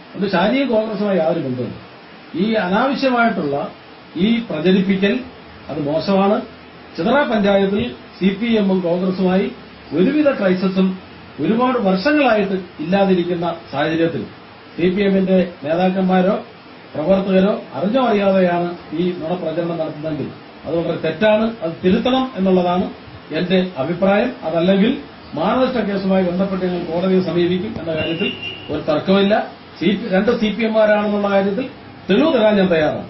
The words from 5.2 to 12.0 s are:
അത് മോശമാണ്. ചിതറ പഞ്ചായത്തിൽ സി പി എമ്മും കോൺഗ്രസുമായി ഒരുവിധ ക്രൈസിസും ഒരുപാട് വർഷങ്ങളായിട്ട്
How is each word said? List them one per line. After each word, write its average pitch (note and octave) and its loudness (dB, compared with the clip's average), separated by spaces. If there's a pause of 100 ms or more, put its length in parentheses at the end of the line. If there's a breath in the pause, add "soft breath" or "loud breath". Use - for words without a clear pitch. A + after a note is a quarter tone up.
അത് D3+ -6
മോശമാണ്. G3 0 (560)
ചിതറ A#3 2
പഞ്ചായത്തിൽ G3+ 0 (240)
സി F#3+ 0
പി A#3 -2
എമ്മും G3+ 2
കോൺഗ്രസുമായി F#3 0 (420)
ഒരുവിധ C#4 4
ക്രൈസിസും F#3+ 0 (400)
ഒരുപാട് A#3+ 2
വർഷങ്ങളായിട്ട് G#3+ 2 (260)